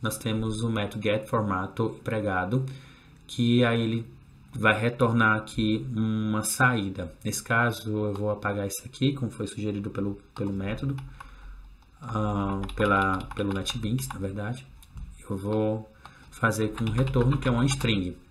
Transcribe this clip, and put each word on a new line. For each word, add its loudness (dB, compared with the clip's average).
nós -4
temos -2
o 0
método -2
getFormato 0
empregado, 0
que 4
aí 4
ele -2
vai 6
retornar 4
aqui 0
uma 0
saída. 0
Nesse -4
caso, 0
eu -2
vou -2
apagar -2
isso -6
aqui, -2
como -4
foi -6
sugerido -4
pelo, -4
pelo -2
método, -4
ah, -2
pela, 4
pelo -2
NetBeans, -2
na -10
verdade. -6
Eu -4
vou 0
fazer 0
com -4
um 0
retorno, 4
que 0
é 4
uma 4
string. 0